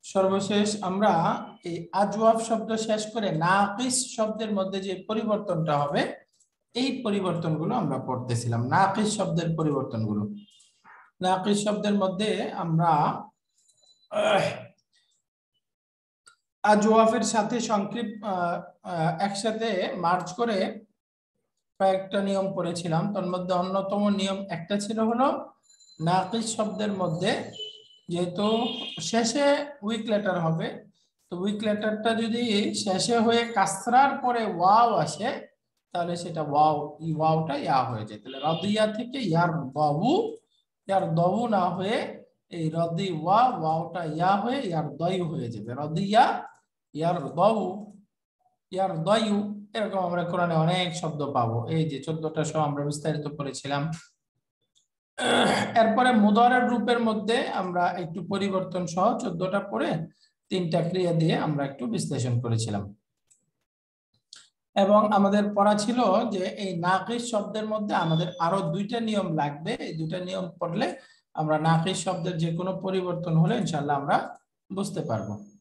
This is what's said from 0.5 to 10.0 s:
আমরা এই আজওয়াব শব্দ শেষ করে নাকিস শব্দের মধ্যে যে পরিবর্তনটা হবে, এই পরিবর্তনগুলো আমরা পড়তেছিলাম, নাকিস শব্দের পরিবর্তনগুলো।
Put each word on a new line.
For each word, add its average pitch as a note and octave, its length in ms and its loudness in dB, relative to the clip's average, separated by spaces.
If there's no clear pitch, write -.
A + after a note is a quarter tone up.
আমরা F#3+ 640 0
এই E3 280 -8
আজওয়াব G#3+ 480 4
শব্দ G#3+ 360 -2
শেষ G#3+ 360 -2
করে G3+ 200 -2
নাকিস G3+ 840 0
শব্দের A3 360 -2
মধ্যে F#3+ 280 -2
যে F#3+ 280 -6
পরিবর্তনটা F#3 720 0
হবে, F#3+ 360 0
এই C4 280 -2
পরিবর্তনগুলো F3+ 720 -2
আমরা D3 240 -2
পড়তেছিলাম, A#2+ 680 -2
নাকিস F#3+ 500 2
শব্দের E3 400 0
পরিবর্তনগুলো। A2+ 720 0